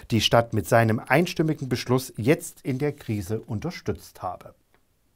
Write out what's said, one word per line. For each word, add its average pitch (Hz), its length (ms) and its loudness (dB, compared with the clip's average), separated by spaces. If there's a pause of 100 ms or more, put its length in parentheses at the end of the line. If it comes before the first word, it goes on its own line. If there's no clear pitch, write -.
(120)
die 110 80 4
Stadt 117 320 4
mit 104 160 -2
seinem 113 360 4
einstimmigen 156 640 0
Beschluss 127 520 -2
jetzt - 400 0
in 127 160 -4
der 147 160 -2
Krise 107 480 -6
unterstützt - 800 -8
habe. 90 320 -10 (640)